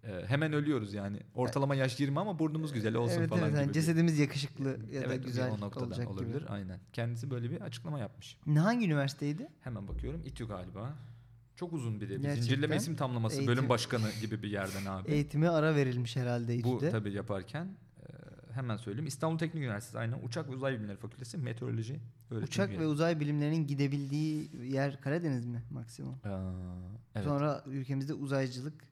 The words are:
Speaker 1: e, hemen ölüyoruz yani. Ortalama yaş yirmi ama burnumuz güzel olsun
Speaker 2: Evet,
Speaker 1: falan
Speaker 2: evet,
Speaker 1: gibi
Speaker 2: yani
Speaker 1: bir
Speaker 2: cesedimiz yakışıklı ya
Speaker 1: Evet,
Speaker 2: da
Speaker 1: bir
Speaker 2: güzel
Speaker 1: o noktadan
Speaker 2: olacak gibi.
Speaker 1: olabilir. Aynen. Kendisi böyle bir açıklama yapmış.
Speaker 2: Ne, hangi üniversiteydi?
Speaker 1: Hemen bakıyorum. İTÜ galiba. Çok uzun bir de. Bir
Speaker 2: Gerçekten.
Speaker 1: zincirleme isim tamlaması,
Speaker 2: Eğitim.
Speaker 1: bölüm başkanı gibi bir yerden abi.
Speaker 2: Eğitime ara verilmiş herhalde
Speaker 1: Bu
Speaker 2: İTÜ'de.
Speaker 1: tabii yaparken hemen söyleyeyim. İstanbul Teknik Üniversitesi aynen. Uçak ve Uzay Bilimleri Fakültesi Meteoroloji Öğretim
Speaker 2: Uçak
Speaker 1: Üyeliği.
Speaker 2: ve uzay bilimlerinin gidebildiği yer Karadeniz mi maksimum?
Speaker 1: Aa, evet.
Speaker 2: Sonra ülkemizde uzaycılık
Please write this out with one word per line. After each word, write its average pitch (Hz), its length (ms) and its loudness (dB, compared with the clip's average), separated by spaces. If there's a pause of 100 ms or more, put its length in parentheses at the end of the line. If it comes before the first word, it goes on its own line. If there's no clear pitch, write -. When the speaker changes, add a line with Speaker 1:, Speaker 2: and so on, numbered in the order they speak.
Speaker 1:
e, 92 220 -6
hemen 147 260 2
ölüyoruz 143 420 0
yani. 101 260 -4 (140)
Ortalama 139 400 0
yaş 135 260 0
yirmi 147 200 2
ama 190 180 -2
burnumuz 156 340 0
güzel 110 220 2
olsun 120 240 2
Speaker 2:
Evet, 165 100 2
Speaker 1:
falan 170 140 4
Speaker 2:
evet, 151 80 4
Speaker 1:
gibi 147 100 4
Speaker 2:
yani 139 80 4
Speaker 1:
bir 139 60 0
Speaker 2:
cesedimiz 160 440 6
yakışıklı 139 500 2
ya 127 80 -2 (160)
Speaker 1:
Evet, 135 160 -2
Speaker 2:
da 123 120 2
Speaker 1:
bir - 60 -6
Speaker 2:
güzel 127 240 0
Speaker 1:
o 107 100 -2
noktadan 104 260 -4
Speaker 2:
olacak 120 220 -2
gibi. 98 120 -4
Speaker 1:
olabilir. 117 280 -2
Aynen. 95 320 -6 (120)
Kendisi 120 380 -4
böyle 120 200 -2
bir 170 100 -4
açıklama 151 380 -6
yapmış. - 380 -8 (100)
Speaker 2:
Ne, 151 140 6
hangi 226 260 4
üniversiteydi? 147 600 0 (120)
Speaker 1:
Hemen 107 280 -8
bakıyorum. 135 360 -4
İTÜ 120 240 -8
galiba. 95 440 -8 (640)
Çok 175 160 -6
uzun 117 280 -2
bir 101 80 -4
de. 98 80 -4
Bir 135 60 -2
Speaker 2:
Gerçekten. 139 200 2
Speaker 1:
zincirleme 143 340 4
isim 160 200 0
tamlaması, 120 400 2
Speaker 2:
Eğitim. 135 200 4
Speaker 1:
bölüm 131 120 4
başkanı 117 380 4 (140)
gibi 107 220 -2
bir 104 80 -2
yerden 98 360 -2
abi. 95 240 -4
Speaker 2:
Eğitime 147 380 4
ara 160 260 4
verilmiş 123 420 2
herhalde 120 480 0
Speaker 1:
Bu 123 120 4
Speaker 2:
İTÜ'de. 147 140 2
Speaker 1:
tabii 104 220 0
yaparken 101 560 -4 (920)
hemen 120 180 -2
söyleyeyim. 110 300 -4
İstanbul 160 320 0
Teknik 160 240 -2
Üniversitesi 113 360 -4
aynen. 117 240 -2
Uçak 139 280 -4
ve 127 40 -4
Uzay 131 240 0
Bilimleri 104 180 -6
Fakültesi 113 420 -10
Meteoroloji 120 600 -2 (300)
Öğretim 113 180 -2
Speaker 2:
Uçak 196 200 2
Speaker 1:
Üyeliği. 170 200 2
Speaker 2:
ve 151 40 4
uzay 160 280 4
bilimlerinin 147 460 2
gidebildiği 143 840 0 (220)
yer 135 280 2
Karadeniz 139 460 0
mi 120 240 -4
maksimum? 127 440 -8 (100)
Speaker 1:
Aa, 95 260 -2 (640)
evet. 104 120 -2
Speaker 2:
Sonra 143 400 0
ülkemizde 135 480 -2
uzaycılık 135 600 -2 (160)